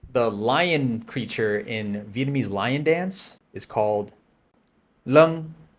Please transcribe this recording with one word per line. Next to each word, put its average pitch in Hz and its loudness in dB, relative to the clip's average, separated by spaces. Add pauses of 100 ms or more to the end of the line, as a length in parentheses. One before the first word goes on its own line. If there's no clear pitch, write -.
(120)
The 120 2
lion 127 0
creature 110 -4
in 104 -6
Vietnamese 135 -2
lion 113 -2
dance 175 -2 (140)
is - -12
called 104 0 (920)
lung. 160 4 (240)